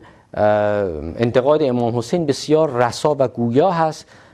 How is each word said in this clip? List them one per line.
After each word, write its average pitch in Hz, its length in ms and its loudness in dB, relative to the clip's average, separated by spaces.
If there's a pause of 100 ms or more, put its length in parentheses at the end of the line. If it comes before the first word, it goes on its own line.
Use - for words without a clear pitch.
(340)
اه، 101 100 0 (720)
انتقاد 131 460 2
امام 123 360 0
حسین 160 280 -4
بسیار 143 600 0
رسا 147 320 -2
و 131 100 2
گویا 120 420 2
هست 160 360 -2 (280)